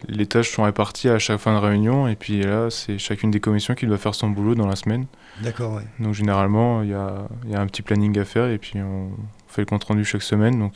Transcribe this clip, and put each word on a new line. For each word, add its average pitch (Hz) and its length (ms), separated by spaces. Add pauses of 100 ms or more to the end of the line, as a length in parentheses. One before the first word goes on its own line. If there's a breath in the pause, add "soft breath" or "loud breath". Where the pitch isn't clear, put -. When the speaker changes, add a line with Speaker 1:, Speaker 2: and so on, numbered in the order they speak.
Speaker 1:
les 104 180
tâches 117 260
sont 110 100
réparties 104 460
à 117 100
chaque 107 220
fin 110 140
de 107 40
réunion. 107 480
Et 107 80
puis 104 280
là, 107 280
c'est - 280
chacune 107 340
des 104 80
commissions 107 340
qui 123 120
doit 104 120
faire 107 160
son 110 140
boulot 104 260
dans 107 140
la 95 80
semaine. 120 300 (360 loud breath)
Speaker 2:
D'accord, 113 320
ouais. 104 80 (160)
Speaker 1:
Donc 107 160
généralement, 104 720
il 101 60
y 101 40
a, 98 320 (180)
il 110 60
y 104 60
a 101 40
un 98 60
petit 98 160
planning 104 380
à 98 40
faire 120 240
et 110 100
puis - 200
on 95 300 (400)
fait - 140
le 101 40
compte 104 160
rendu 104 220
chaque 101 180
semaine. 110 380
Donc, 101 160